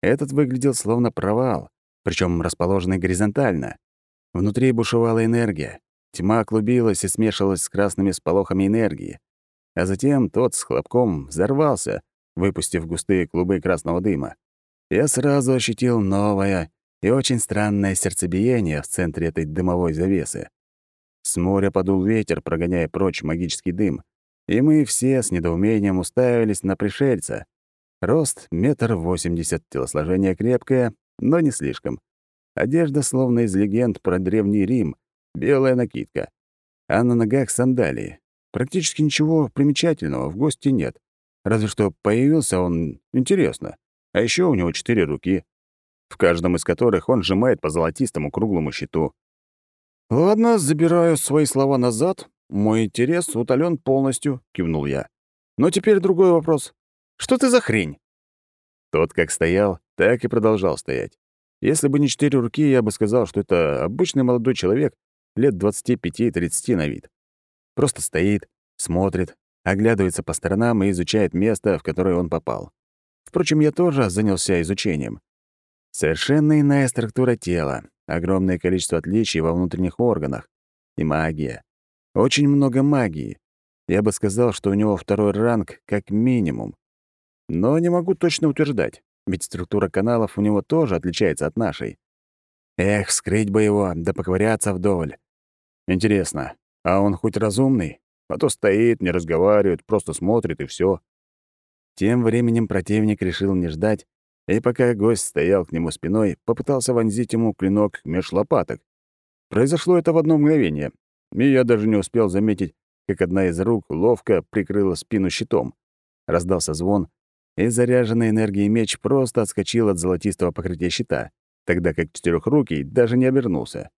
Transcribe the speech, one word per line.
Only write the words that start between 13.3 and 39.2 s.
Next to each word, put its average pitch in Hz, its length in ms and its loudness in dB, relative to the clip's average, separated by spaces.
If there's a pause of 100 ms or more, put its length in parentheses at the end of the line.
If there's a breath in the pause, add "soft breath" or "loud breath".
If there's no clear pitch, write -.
красного 87 400 -2
дыма. 90 340 -4 (560)
Я 117 180 2
сразу 135 440 0
ощутил 120 480 0
новое 98 680 0 (320)
и 98 80 4
очень 127 280 0
странное 101 560 0
сердцебиение 92 880 -2
в - 60 -14
центре 82 400 -2
этой 80 160 -4
дымовой 87 480 0
завесы. 82 560 -2 (760)
С - 140 -6
моря 98 340 2
подул 95 340 2
ветер, 107 380 0
прогоняя 85 460 -2
прочь 87 340 -2
магический 82 500 -4
дым, 90 300 -2 (440)
и 113 140 0
мы 151 240 4
все 131 380 0
с - 80 -4
недоумением 92 680 0
уставились 117 640 0
на 95 140 -2
пришельца. 104 680 -2 (560)
Рост — 131 480 0
метр 113 440 2
восемьдесят, 85 760 -2
телосложение 85 680 0
крепкое, 123 560 0 (260)
но 156 220 2
не 151 100 2
слишком. 67 500 -6 (540)
Одежда 147 480 0
словно 127 380 0
из 101 160 0
легенд 107 460 0
про 90 160 0
Древний 101 480 2
Рим, 120 300 -2 (380)
белая 131 400 2
накидка, 110 560 -4 (580)
а 107 140 2
на 123 120 4
ногах 117 360 0
сандалии. 82 680 -2 (320)
Практически 156 500 -4
ничего 151 460 2